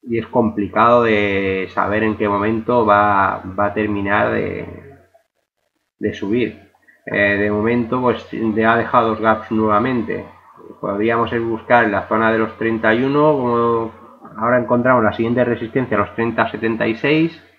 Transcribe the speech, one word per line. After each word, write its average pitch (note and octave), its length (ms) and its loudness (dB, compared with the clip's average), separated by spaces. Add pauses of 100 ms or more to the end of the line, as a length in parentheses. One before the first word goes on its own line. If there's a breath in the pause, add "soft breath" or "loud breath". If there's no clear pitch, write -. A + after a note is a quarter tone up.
y A#2 160 -4
es A2+ 100 -6
complicado A2+ 720 2
de G2 680 0
saber G2+ 340 -2
en G#2+ 120 0
qué G#2+ 120 -2
momento A2 580 0
va, G2+ 560 2 (160)
va G2+ 80 2
a G2+ 80 -4
terminar G#2 560 -2
de, G2 340 -4 (1300)
de G#2 160 -4
subir. G#2+ 560 -4 (340 soft breath)
Eh, G2+ 320 0
de G#2 140 0
momento, A#2 500 0
pues, A#2+ 300 -2
ya A2+ 440 0
ha A#2 40 2
dejado A2+ 300 2
dos G#2+ 120 -2
gaps A2 300 0
nuevamente. A2 720 0 (560)
Podríamos A2+ 520 -2
es A#2 100 -2
buscar A2+ 460 2
la G2+ 180 -2
zona A2 240 2
de A2+ 80 0
los A2 200 -2
treinta A2+ 360 0
y A#2+ 80 0
uno, D3 300 4
como A#2 600 0 (460)
ahora A#2+ 220 2
encontramos B2 420 2
la G#2 120 2
siguiente A#2+ 300 0
resistencia, A#2 540 -2
los G2+ 160 -2
treinta A2+ 340 -2
setenta A2+ 380 -2
y A2 80 0
seis. D#3 500 0 (140)